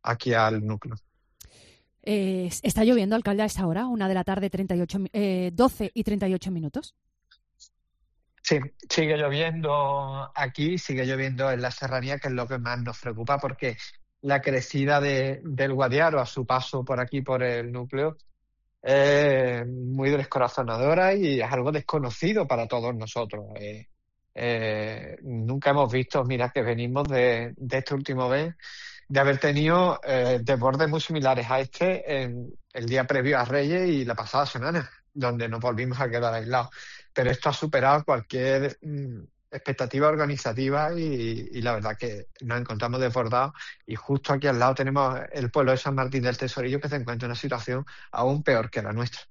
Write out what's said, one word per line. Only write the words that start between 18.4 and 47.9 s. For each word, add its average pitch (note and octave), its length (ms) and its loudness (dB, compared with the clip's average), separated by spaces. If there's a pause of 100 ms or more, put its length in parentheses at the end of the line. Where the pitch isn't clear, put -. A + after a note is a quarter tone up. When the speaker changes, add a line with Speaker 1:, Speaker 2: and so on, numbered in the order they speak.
Speaker 1:
es C3+ 800 4
muy B2+ 440 -2
descorazonadora C#3 1040 2
y D3+ 260 2
es A2+ 100 -2
algo C3+ 220 0
desconocido D3+ 720 0
para A#2 200 0
todos A#2+ 280 -2
nosotros. G#2+ 600 -6
Eh, G#2 320 -12 (480)
eh, A2+ 880 -4
nunca B2+ 480 0
hemos C#3 200 4
visto, B2+ 320 0
mira B2 280 0
que C#3 100 -2
venimos A#2+ 480 -2
de, A#2+ 480 2
de C3 220 -4
este C#3 160 -4
último C3 340 -2
mes, D3+ 260 0 (540)
de C#3 120 4
haber C#3 180 6
tenido, D#3 680 4
eh, B2+ 380 2
desbordes C3+ 460 2
muy D#3 120 0
similares C3 500 0
a C3 100 4
este D3+ 600 -2
en A#2+ 300 -8 (200)
el A#2 140 -6
día B2+ 200 2
previo C3+ 320 2
a B2 60 2
Reyes D3 440 2
y C#3 160 2
la A#2 100 -2
pasada A#2+ 320 0
semana, C#3 440 -4 (220)
donde A#2+ 360 -2
nos A2+ 120 -4
volvimos B2 400 -2
a B2 100 0
quedar A#2 240 0
aislados. A#2 360 -2 (420)
Pero B2+ 180 2
esto - 180 0
ha C#3 40 2
superado C#3+ 520 2
cualquier, C3+ 800 0
mm, C#3 400 -8 (300)
expectativa C3+ 560 0
organizativa C#3+ 840 0
y, B2+ 600 -4
y A#2+ 100 -6
la A#2 120 0
verdad G#2+ 220 -4
que G#2+ 300 -8 (140)
nos A#2+ 200 -4
encontramos A#2+ 400 -4
desbordados. B2 520 0 (340)
Y A2 80 -8
justo C#3 380 -2
aquí C#3 160 2
al B2 100 2
lado B2+ 160 4
tenemos C3+ 440 0 (140)
el B2 180 -2
pueblo C3 220 4
de B2+ 60 4
San C#3 160 -2
Martín C3 280 0
del B2 140 0
Tesorillo, C3 440 -4
que D3 80 -6
se C#3+ 80 -2
encuentra A#2+ 300 -6
en A#2+ 60 -4
una A2+ 80 -8
situación B2+ 460 -4 (240)